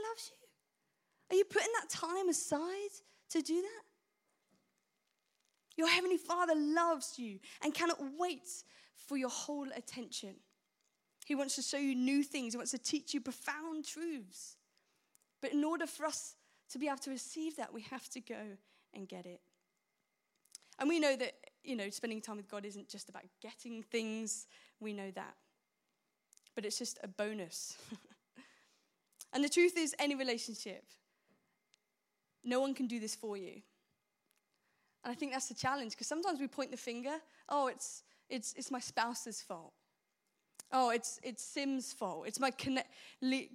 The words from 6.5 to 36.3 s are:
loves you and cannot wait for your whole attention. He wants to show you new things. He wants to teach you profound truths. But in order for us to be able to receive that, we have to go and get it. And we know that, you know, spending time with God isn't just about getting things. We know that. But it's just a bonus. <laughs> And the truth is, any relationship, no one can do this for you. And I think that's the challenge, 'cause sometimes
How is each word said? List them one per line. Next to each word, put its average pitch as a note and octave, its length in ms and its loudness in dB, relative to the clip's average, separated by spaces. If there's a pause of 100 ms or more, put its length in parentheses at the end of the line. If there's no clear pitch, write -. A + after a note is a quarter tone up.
loves D#4 600 4
you G#3 220 -6 (240)
and D4+ 100 2
cannot E4 260 4 (180)
wait F4 300 0 (480)
for - 220 -4
your B3+ 120 2
whole C#4+ 460 -4
attention. A3+ 600 -8 (880)
He D4 100 0
wants C#4 200 0
to C#4 60 -2
show C#4 160 0
you C#4 180 4
new C4+ 280 6
things. B3+ 300 -2
He A#3+ 40 -2
wants A#3+ 140 -2
to C4 60 -2
teach - 360 -2
you C#4 80 2
profound D4+ 640 -4
truths. D4 720 -8 (840)
But C#4 120 -2
in D4 100 4
order D#4+ 240 2
for - 180 -4
us - 300 -2 (360)
to C4 80 -6
be D4+ 80 2
able C4+ 120 0
to C#4+ 100 -6
receive D#4 480 -4
that, - 160 -6
we A3+ 80 -8
have B3 280 -10
to C4 120 -10
go G#3+ 360 -8 (360)
and G3 140 -10
get F3+ 180 -10
it. F3+ 160 -14 (1400)
And C#4 80 2
we E4 120 6
know C#4+ 160 6
that, B3 180 -2 (300)
you C4 120 -2
know, G3+ 140 -2
spending A3 320 -4
time G#3+ 160 -8
with G3+ 120 -12
God G3+ 160 -6
isn't G3+ 220 -10
just - 220 -12
about - 140 -14 (180)
getting A3+ 400 -10
things. A3 640 -2 (340)
We G#3+ 140 -4
know G3 180 -6
that. F#3+ 240 -10 (1160)
But G#3 120 -4
it's G#3+ 120 -2
just - 260 -6
a G3+ 40 -8
bonus. G#3 680 -4 (160)
<laughs> A3 60 -10 (1400)
And C#4 100 4
the C#4+ 60 4
truth F4 260 8
is, D#4+ 240 2
any C#4+ 160 4
relationship, A#3 720 -4 (1600)
no B3 200 4
one C4+ 120 4
can B3+ 140 0
do A3+ 140 -2
this G#3+ 140 -4
for G#3 200 -4
you. G3 260 -8 (1400)
And A#3+ 80 -2
I - 20 0
think C#4 200 -2
that's C4 160 -2
the A#3+ 40 -8
challenge, C4 440 0
'cause A#3 100 -6
sometimes E4 320 0